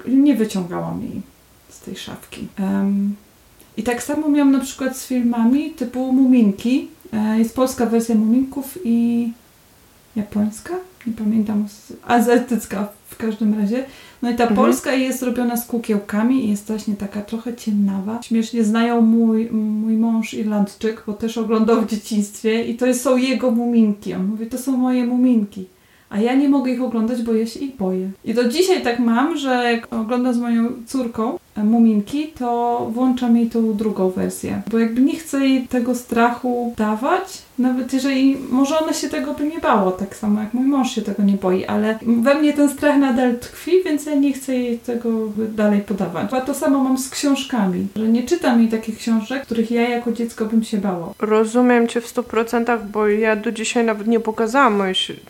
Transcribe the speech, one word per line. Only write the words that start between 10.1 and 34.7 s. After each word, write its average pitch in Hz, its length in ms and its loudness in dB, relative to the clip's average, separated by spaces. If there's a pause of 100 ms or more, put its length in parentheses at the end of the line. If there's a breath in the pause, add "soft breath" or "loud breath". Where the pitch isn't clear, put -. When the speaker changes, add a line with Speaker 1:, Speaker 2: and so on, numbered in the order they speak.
Speaker 1:
japońska? 214 580 -4 (340)
Nie 220 60 -4
pamiętam. 214 560 0
Z-, - 240 -20 (140)
azjatycka 226 800 2 (220)
w - 80 -20
każdym 214 440 -2
razie. 233 220 0 (380 loud breath)
No 247 80 -2
i 240 60 0
ta 233 80 2
Speaker 2:
Mhm. 226 120 4
Speaker 1:
polska 240 380 2
jest 262 300 0
robiona 240 340 -2
z 233 80 -6
kukiełkami 226 800 0
i 214 40 0
jest 202 180 -4
właśnie 214 280 -4
taka 202 260 -8
trochę 226 340 -8
ciemnawa. 202 640 -2
Śmiesznie 226 420 -2
znają 233 380 2
mój, 226 500 4
mój 214 460 -2
mąż 226 360 0
Irlandczyk, 214 760 -2
bo 208 60 -6
też 226 240 -6
oglądał 220 440 2
w 208 60 -2
dzieciństwie 220 760 -2
i 233 140 -4
to 254 160 2
są 254 240 2
jego 247 340 0
Muminki. 226 600 2
On 185 120 -4
mówi: 220 220 -4
„To 254 100 -8
są 262 200 -4
moje 254 280 0
Muminki”. 240 600 0 (440 soft breath)
A 202 100 -4
ja 233 160 2
nie 277 140 4
mogę 254 220 2
ich 247 100 -2
oglądać, 233 400 -2
bo 226 120 -2
ja 226 140 0
się - 120 -12
ich 277 160 -8
boję. 185 340 -4 (160)
I 226 80 -4
do 240 160 2
dzisiaj 339 320 2
tak 240 180 -2
mam, 247 380 2
że 247 360 0
jak 233 200 -6
oglądam 247 400 -2
z 233 40 0
moją 233 340 0 (160)
córką, 240 520 -4 (180)
e, 208 60 0
Muminki, 226 640 2
to 240 640 -2
włączam 247 440 2
jej 233 120 2
tą 226 280 0
drugą 196 320 0
wersję. 185 520 -4 (100)